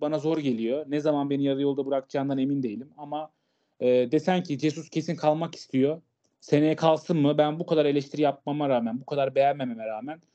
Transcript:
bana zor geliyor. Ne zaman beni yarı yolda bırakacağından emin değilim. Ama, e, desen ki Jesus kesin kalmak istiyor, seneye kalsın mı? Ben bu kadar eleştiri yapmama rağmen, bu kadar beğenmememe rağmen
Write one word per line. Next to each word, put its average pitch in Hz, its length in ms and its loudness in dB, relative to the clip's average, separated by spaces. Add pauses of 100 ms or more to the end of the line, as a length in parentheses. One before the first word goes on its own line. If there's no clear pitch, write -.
bana 151 180 -2
zor 160 200 0
geliyor. 131 500 0
Ne 147 120 -2
zaman 143 300 0
beni 139 140 0
yarı 139 180 0
yolda 139 240 0
bırakacağından 139 520 -2
emin 139 240 0
değilim. 117 340 -6
Ama, 147 340 -10 (500)
e, 127 60 0 (260)
desen 175 300 2
ki 156 160 -4
Jesus 156 320 -4
kesin 160 260 -4
kalmak 156 380 -2
istiyor, 139 460 0 (400)
seneye 156 360 2
kalsın 160 400 2
mı? 147 220 4
Ben 151 220 2
bu 170 60 -4
kadar 160 180 2
eleştiri 143 380 0
yapmama 143 460 -2
rağmen, 120 320 0
bu 139 60 -16
kadar 135 280 -2
beğenmememe 135 520 0
rağmen 123 360 -10 (120)